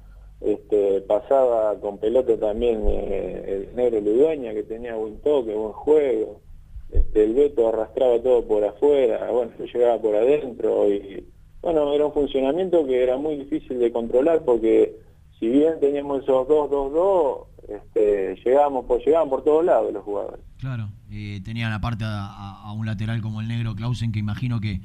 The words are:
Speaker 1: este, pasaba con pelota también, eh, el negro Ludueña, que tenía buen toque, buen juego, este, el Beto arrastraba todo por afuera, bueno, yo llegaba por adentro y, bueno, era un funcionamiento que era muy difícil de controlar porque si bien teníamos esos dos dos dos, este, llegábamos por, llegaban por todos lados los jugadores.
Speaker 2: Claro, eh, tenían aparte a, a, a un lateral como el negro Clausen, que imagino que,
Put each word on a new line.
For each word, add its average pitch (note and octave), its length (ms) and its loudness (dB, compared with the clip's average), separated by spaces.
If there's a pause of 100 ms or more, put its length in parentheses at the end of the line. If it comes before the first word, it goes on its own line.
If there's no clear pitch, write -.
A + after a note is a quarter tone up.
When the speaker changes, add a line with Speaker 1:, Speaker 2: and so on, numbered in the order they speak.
(400)
Speaker 1:
este, G2+ 640 0
pasaba G#2+ 760 2
con G2+ 180 -6
pelota A#2 400 2
también, A2 480 0
eh, G2 840 -2
el A2 60 -16
negro A#2 240 0
Ludueña, B2 520 2
que G#2+ 100 -4
tenía A#2 320 -10
buen A2 280 -8
toque, C3 320 0
buen G#2+ 180 -4
juego, B2 680 0 (500)
este, - 340 4
el A2 100 2
Beto C#3+ 340 2
arrastraba A#2 540 2
todo A#2+ 240 2
por G#2 180 2
afuera, A2 680 2
bueno, A#2 280 -2
yo F2 60 -10
llegaba A#2+ 360 2
por A2 140 0
adentro A2+ 800 2
y, G2+ 340 -8 (360)
bueno, D3+ 300 0
era D3 140 2
un D3 60 -4
funcionamiento D3 720 0
que B2+ 160 2
era B2+ 140 2
muy D3+ 220 -4
difícil C3+ 400 -6
de A#2 120 2
controlar B2+ 540 2
porque A2 520 4 (440)
si A2+ 80 -2
bien D3 320 2
teníamos C#3+ 420 0
esos C3 240 2
dos D3 240 2
dos C#3 220 -2
dos, E3+ 460 2 (300)
este, G2+ 760 0
llegábamos C3+ 400 2
por, A#2+ 200 -2
llegaban D#3 240 2
por C3 140 -2
todos D#3 220 4
lados A2 280 2
los G2 120 -8
jugadores. G2+ 360 -8 (180)
Speaker 2:
Claro, A#2+ 300 -8 (220)
eh, G#2 340 -10
tenían A2+ 280 -4
aparte A2 320 -6
a, G#2 240 -8
a, G2+ 400 -16
a G#2 40 -12
un A2 140 -6
lateral A2 340 -4
como A2 200 -8
el A2 80 -6
negro A#2 260 -4
Clausen, A#2 380 -4
que G#2+ 80 -4
imagino G#2+ 400 -4
que, G#2 240 -4